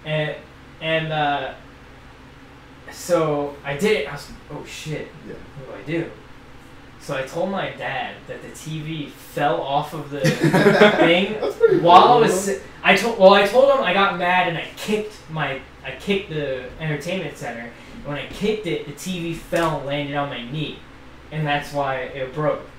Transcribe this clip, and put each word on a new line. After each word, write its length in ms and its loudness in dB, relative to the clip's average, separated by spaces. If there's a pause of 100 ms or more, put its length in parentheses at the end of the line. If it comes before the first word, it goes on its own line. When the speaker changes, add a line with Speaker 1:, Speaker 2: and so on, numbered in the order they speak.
Speaker 1:
And, 320 -2 (460)
and, 320 -2
uh, 400 -2 (1400)
so 720 0
I 140 -6
did 240 2
it, 80 -6
I 40 -10
was 160 -14
like, 100 -16 (120)
"Oh 140 -12
shit, 420 -10 (200)
Speaker 2:
Yeah. 60 -12 (340)
Speaker 1:
what 180 -14
do 80 -6
I 60 0
do?" 120 -6 (880)
So 160 -8
I 80 -4
told 280 -4
my 200 -4
dad 440 -8 (120)
that 140 -12
the 80 -16
T 320 -10
V 280 -8
fell 520 -2
off 320 -2
of 160 -10
the 120 -6
Speaker 2:
<laughs> 800 6
Speaker 1:
thing 400 4
Speaker 2:
That's 160 -4
pretty 240 4
Speaker 1:
while 240 10
I 100 6
Speaker 2:
cool. 80 6
Speaker 1:
was 240 2
si-, 140 -2 (240)
I 120 6
told, 240 -2
well, 140 12
I 120 6
told 320 6
him 60 0
I 100 0
got 240 2
mad 300 2
and 100 -4
I 180 -8
kicked 380 -4 (160)
my, 320 -6 (240)
I 60 -10
kicked 380 -4
the 360 -6 (140)
entertainment 580 -6
center. 340 -12 (260)
And 80 -16
when 120 -8
I 100 -10
kicked 400 -4
it, 180 -4
the 80 -14
T 280 -8
V 140 -6
fell 420 -2
and 80 -8
landed 300 -4
on 140 -2
my 200 -10
knee, 300 -8 (520)
and 140 -4
that's 280 -4
why 240 -2
it 360 -8
broke. 280 -2 (180)